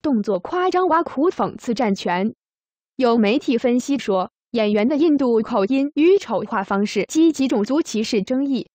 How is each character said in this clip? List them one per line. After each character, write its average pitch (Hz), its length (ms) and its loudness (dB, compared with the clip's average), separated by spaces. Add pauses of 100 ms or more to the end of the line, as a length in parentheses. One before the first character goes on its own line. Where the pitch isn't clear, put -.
动 247 200 0
作 190 180 -2
夸 359 280 -2
张， 370 200 2
挖 330 160 2
苦 311 260 0
讽 202 260 -4
刺 - 160 -6
占 214 220 0
全。 190 400 -4 (600)
有 240 200 2
媒 220 220 2
体 262 180 0
分 240 220 0
析 277 180 -2
说， 190 360 -2 (180)
演 214 220 0
员 214 160 2
的 302 80 0
印 302 200 4
度 240 240 2
口 220 260 -2
音 269 280 0
与 359 240 4
丑 202 220 -2
化 202 240 -4
方 202 200 0
式 202 240 -2
积 320 220 4
极 269 160 -2
种 233 160 0
族 269 180 0
歧 220 220 -4
视 208 220 -2
争 262 200 -2
议。 269 300 -4